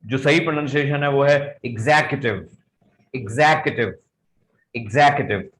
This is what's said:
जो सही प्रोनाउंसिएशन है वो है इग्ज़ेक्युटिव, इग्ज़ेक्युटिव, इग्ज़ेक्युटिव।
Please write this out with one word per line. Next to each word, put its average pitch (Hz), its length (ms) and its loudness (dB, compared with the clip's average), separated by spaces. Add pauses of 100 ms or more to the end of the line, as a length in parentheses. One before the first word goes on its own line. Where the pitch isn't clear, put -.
जो 117 140 -4
सही 147 220 4
प्रोनाउंसिएशन 147 600 -2
है 143 80 0
वो 139 140 2
है 143 400 2
इग्ज़ेक्युटिव, 120 840 -2 (680)
इग्ज़ेक्युटिव, 120 800 0 (800)
इग्ज़ेक्युटिव। 120 760 0 (120)